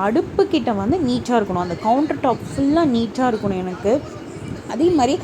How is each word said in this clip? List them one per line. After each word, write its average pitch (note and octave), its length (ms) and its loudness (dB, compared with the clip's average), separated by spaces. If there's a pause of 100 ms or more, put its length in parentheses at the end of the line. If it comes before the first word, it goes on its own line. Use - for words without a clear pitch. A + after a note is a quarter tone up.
அடுப்புக்கிட்ட C#4+ 760 2
வந்து A3 240 0
நீட்டா B3 340 0
இருக்கணும். F#3+ 320 0
அந்த F3 160 -6
கவுண்டர் C#4 380 2
டாப் A#3+ 260 0
ஃபுல்லா D4 420 2
நீட்டா A#3 380 0
இருக்கணும் G3+ 380 -2
எனக்கு. F#3 300 0 (760)
அதே C4+ 200 0
மாதிரி C#4 340 4